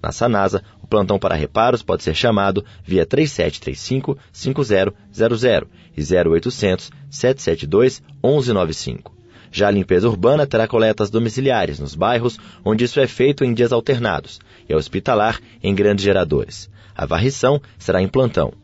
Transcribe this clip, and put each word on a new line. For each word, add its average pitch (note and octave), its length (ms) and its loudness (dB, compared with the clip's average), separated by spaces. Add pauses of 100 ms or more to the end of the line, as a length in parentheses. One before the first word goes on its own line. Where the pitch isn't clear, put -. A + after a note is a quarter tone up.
Na - 120 -6
Sanasa, G2 500 0 (180)
o - 60 -20
plantão G2+ 320 2
para F#2 160 0
reparos A2 480 0
pode E2 220 -4
ser D#2+ 100 -2
chamado G2+ 500 0 (200)
via F2 200 2
três C#3+ 280 0
sete E2 280 -2
três - 200 -10
cinco, C3+ 360 -4 (160)
cinco C#3 300 -4
zero G2 320 2 (180)
zero A2+ 240 0
zero A2 320 0 (280)
e D#2 40 -8
zero E2+ 300 2
oitocentos, F#2 640 0 (180)
sete C3+ 320 -2
sete E2 240 -2
dois, A2 340 2 (220)
onze C#3+ 300 2
nove F2+ 200 0
cinco. - 440 -12 (340)
Já G2+ 160 0
a G2+ 60 4
limpeza F#2+ 360 2
urbana A#2 380 2
terá A2+ 220 0
coletas A2 420 0
domiciliares A2+ 680 -2
nos C#2+ 160 -10
bairros A2+ 420 -2 (260)
onde A2 200 0
isso B2 160 0
é C3 80 2
feito C#3 360 0
em A#2+ 80 0
dias A#2 200 2
alternados A#2 680 -2 (300)
e - 40 -2
a D#2 40 2
hospitalar G#2+ 640 0 (200)
em G2 140 0
grandes G2+ 300 2
geradores. E2+ 640 0 (240)
A - 100 -6
varrição B2+ 560 0 (160)
será F2+ 240 -2
em F#2+ 60 2
plantão. F#2 460 0 (120)